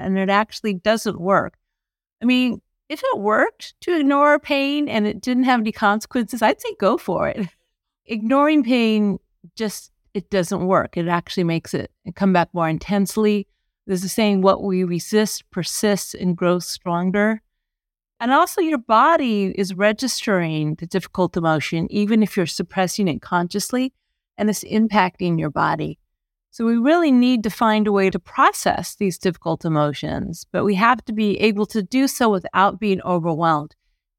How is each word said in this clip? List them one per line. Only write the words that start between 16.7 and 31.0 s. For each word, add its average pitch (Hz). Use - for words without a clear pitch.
And 233
also 330
your 311
body 226
is 190
registering 175
the 165
difficult -
emotion, 165
even 208
if -
you're 180
suppressing 185
it 135
consciously, 202
and 208
it's 202
impacting 190
your 156
body. 156
So 226
we 233
really 302
need 247
to 214
find 214
a 214
way 190
to 185
process -
these 190
difficult 170
emotions, 151
but 175
we 208
have 226